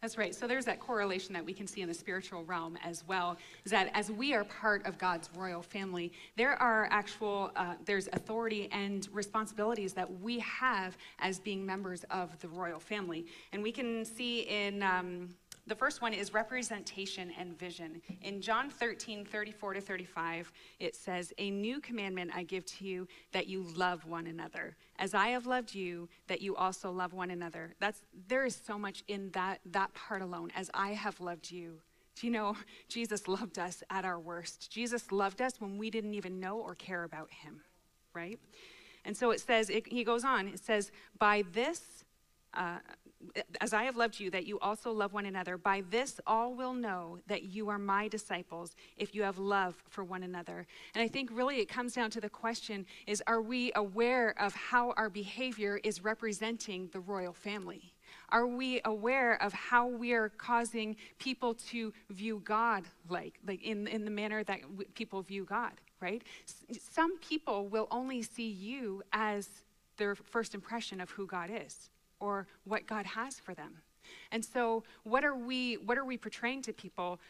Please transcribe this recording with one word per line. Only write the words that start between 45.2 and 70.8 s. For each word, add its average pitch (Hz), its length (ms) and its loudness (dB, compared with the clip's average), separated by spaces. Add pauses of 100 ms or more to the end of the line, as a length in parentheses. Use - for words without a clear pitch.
another. 185 320 -2
By 196 320 4
this 247 360 0
all 233 280 4
will 254 180 -4
know 180 560 -2
that 202 160 0
you 202 240 -4
are 208 100 0
my 202 300 2
disciples, 180 720 -6 (180)
if - 180 -4
you 208 100 2
have 196 140 2
love 196 380 2 (140)
for 196 160 -6
one 185 180 -4
another." 175 420 -6 (300)
And 220 80 4
I 226 60 4
think 262 240 -2
really 254 240 2
it 208 100 4
comes 247 260 -2
down 226 180 0
to 226 100 -4
the 208 80 -2
question 220 560 -4 (220)
is, 208 200 0
are 226 140 6
we 247 340 0
aware 226 680 4
of 202 140 2
how 240 360 4
our 214 180 2
behavior 208 760 -2
is 208 180 0
representing 214 920 0
the 190 80 -6
royal 180 320 -2
family? 185 600 -8 (360)
Are 233 180 8
we 254 380 2
aware 233 480 6 (100)
of 202 80 2
how 240 360 6
we 240 260 2
are 220 160 6
causing 226 640 2 (220)
people 247 380 0
to 226 360 -4 (200)
view 208 340 -4
God 214 400 4 (240)
like, 170 360 -4
like 185 180 -2
in, 208 240 0
in 214 180 -2
the 214 60 -2
manner 214 340 0
that 196 160 -2
w-, 190 340 -10
people 196 280 -4
view 190 200 -4
God, 208 300 -2 (260)
right? 202 240 -2 (240)
S-, - 320 -12 (100)
some 330 280 4
people 233 500 -2
will 214 240 2
only 254 300 -2
see 226 280 -4
you 202 600 -6
as 208 380 2 (480)
their 202 180 2
first - 400 -2
impression 220 460 -6